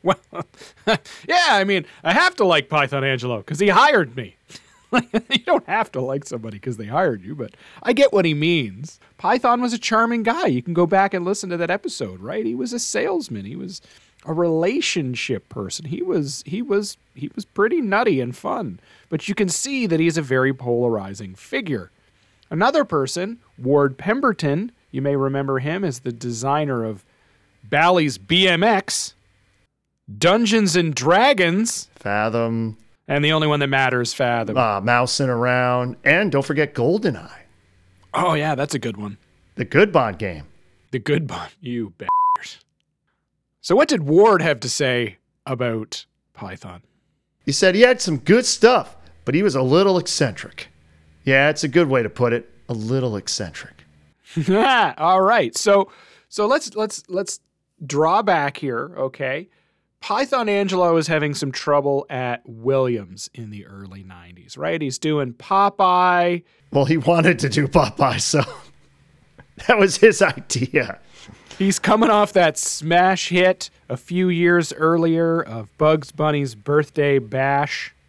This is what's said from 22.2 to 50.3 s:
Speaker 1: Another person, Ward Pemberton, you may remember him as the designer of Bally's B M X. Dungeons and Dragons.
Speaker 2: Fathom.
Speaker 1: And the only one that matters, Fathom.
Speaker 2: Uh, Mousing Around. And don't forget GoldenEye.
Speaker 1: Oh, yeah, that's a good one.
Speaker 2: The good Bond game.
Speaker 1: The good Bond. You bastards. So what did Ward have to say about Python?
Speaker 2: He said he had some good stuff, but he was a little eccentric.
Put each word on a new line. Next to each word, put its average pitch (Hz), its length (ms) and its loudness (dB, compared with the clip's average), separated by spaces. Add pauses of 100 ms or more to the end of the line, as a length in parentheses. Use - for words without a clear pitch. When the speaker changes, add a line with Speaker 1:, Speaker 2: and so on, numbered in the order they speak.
Speaker 1:
Another 262 340 0
person, 170 540 -4 (200)
Ward 139 380 2
Pemberton, 214 760 -2 (180)
you 131 120 -6
may 143 120 -2
remember 135 460 -2
him 170 240 -4
as 127 160 -4
the 123 120 -8
designer 123 720 -4
of 107 200 -10 (580)
Bally's 151 560 2
B 175 300 2
M 175 160 2
X. - 500 -2 (1040)
Dungeons 202 580 2
and 165 180 0
Dragons. 190 1000 2
Speaker 2:
Fathom. 113 800 -2 (320)
Speaker 1:
And 143 160 0
the 156 80 2
only 156 160 0
one 147 120 0
that 143 60 0
matters, 131 480 0
Fathom. 120 420 -2
Speaker 2:
Uh, 107 240 0
Mousing 120 480 0
Around. 123 760 0
And 170 260 2
don't 139 140 0
forget 147 300 -2
GoldenEye. 143 560 -2 (840)
Speaker 1:
Oh, 170 200 0
yeah, 151 200 0
that's 143 200 -4
a 143 40 -2
good 113 180 -6
one. 104 220 -10 (380)
Speaker 2:
The 120 80 -6
good 190 280 2
Bond 117 260 0
game. 85 260 -8 (460)
Speaker 1:
The 127 80 -6
good 147 280 -2
Bond. - 240 -10 (100)
You 120 380 -8
bastards. 1017 640 -4 (960)
So 180 160 0
what 285 120 4
did 185 160 -2
Ward 180 380 6
have 147 180 0
to 131 80 -8
say 123 500 -2 (260)
about 117 600 -6 (280)
Python? 92 480 -16 (640)
Speaker 2:
He - 80 -4
said 185 220 2
he 214 80 6
had 247 180 4
some 156 180 -2
good 240 280 4
stuff, - 500 2 (280)
but 127 100 -2
he 180 80 2
was 180 120 0
a 131 80 0
little 180 360 4
eccentric. - 680 -4 (560)